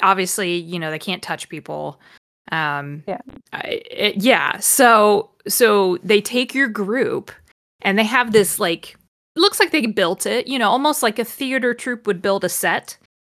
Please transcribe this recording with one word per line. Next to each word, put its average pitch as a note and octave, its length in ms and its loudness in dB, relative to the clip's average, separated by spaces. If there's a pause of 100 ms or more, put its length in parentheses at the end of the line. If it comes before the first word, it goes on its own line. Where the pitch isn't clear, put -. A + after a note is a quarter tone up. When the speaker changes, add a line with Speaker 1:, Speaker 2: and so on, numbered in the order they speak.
Speaker 1:
obviously, F#3 540 2
you F3 220 -6
know, D#3+ 120 -4
they D#3 80 -6
can't F3+ 240 -8
touch - 260 -8
people. D3+ 520 -10 (520)
Um, D3 540 -4
Speaker 2:
Yeah. G3 140 -8 (320)
Speaker 1:
I, - 380 -8
it, G3+ 320 -2
yeah. G3 360 2
So, G#3+ 720 4 (180)
so G3+ 540 4
they G#3 180 4
take B3 340 -2
your C4+ 140 2
group G#3+ 640 -4 (520)
and G3 160 0
they A3 60 4
have A#3+ 280 0
this, G3+ 260 4
like, E3+ 380 -4 (400)
looks F#4+ 240 2
like F#4+ 100 2
they D4 160 0
built F#3+ 400 0
it, A3 200 -2
you C4 120 -4
know, A3 120 2
almost C#4 320 0
like A3 160 0
a A#3 60 0
theater B3+ 500 -2
troupe A#3+ 320 -8
would F#3+ 140 0
build G3 240 0
a F3+ 40 0
set. - 480 -4 (440)